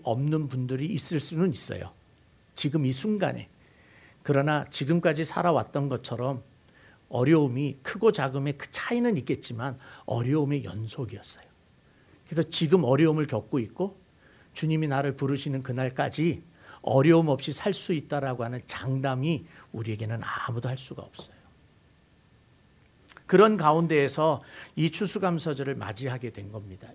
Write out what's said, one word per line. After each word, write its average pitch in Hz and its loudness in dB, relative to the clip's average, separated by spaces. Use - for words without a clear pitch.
없는 143 0
분들이 131 -4
있을 170 -2
수는 170 0
있어요. 95 -6
지금 147 0
이 131 2
순간에. 135 -2
그러나 143 2
지금까지 160 2
살아왔던 143 0
것처럼 123 -4
어려움이 135 2
크고 214 2
작음의 139 -2
그 - -14
차이는 240 0
있겠지만 127 -4
어려움의 135 0
연속이었어요. 107 -10
그래서 160 -2
지금 165 4
어려움을 151 4
겪고 123 -2
있고 175 -6
주님이 156 0
나를 139 0
부르시는 135 -2
그날까지 131 -2
어려움 156 6
없이 139 0
살 196 -2
수 - -4
있다라고 135 -4
하는 120 -6
장담이 135 -2
우리에게는 110 -6
아무도 - -6
할 131 -4
수가 - -12
없어요. - -20
그런 208 8
가운데에서 156 4
이 160 2
추수감사절을 160 -2
맞이하게 120 -8
된 101 -14
겁니다. 104 -14